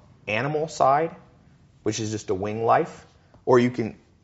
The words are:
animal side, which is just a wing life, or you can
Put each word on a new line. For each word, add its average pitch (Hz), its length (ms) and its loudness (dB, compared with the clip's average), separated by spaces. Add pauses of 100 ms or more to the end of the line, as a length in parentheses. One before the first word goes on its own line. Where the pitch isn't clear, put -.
(280)
animal 147 400 -2
side, 151 480 0 (680)
which 107 160 -4
is 107 120 -4
just 107 180 -6
a 101 60 -2
wing 107 280 -4
life, 131 440 0 (380)
or 127 120 6
you 123 140 4
can 113 260 -6 (260)